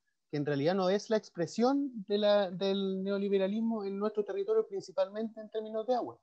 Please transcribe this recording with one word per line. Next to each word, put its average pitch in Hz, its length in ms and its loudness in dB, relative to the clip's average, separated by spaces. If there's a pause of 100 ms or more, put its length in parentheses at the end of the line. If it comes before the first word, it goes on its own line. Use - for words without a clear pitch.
(300)
que 151 80 -4
en 147 80 0
realidad 147 300 2
no 185 140 2
es 202 200 0
la 220 80 4
expresión 240 880 0
de 208 100 0
la, 208 340 4
del 190 520 0
neoliberalismo 202 800 0
en 196 160 -4
nuestro 214 240 0
territorio, 202 440 0
principalmente 196 760 -4
en 214 80 -14
términos 220 380 -6
de 254 80 2
agua 220 280 -4